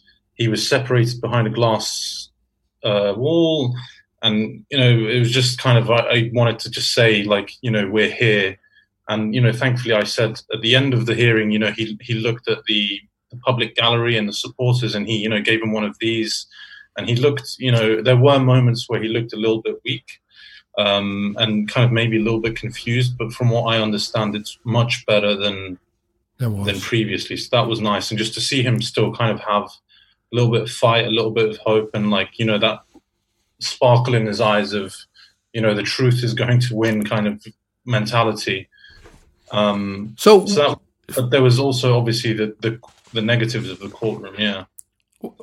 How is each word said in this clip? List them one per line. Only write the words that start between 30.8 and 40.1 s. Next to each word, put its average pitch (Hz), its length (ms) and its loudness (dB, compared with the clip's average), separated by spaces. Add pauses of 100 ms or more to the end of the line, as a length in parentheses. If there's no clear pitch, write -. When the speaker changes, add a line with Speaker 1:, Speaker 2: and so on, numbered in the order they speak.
Speaker 1:
a 104 60 -4
little 110 200 0
bit 110 180 2
of 107 80 -8
hope, 110 360 0
and, 104 160 -2
like, 95 300 -2
you 117 60 0
know, 107 120 2
that 107 220 0 (800)
sparkle 123 540 2
in 110 140 2
his 104 140 -4
eyes 104 320 2
of, 101 200 -6 (600)
you 113 80 -4
know, 110 120 2
the 104 100 -2
truth 123 400 0
is 110 100 -2
going 120 260 2
to 110 160 0
win 107 280 0
kind 107 240 -2
of 104 180 -6 (400)
mentality. 107 840 -2 (840)
Um, 101 680 -2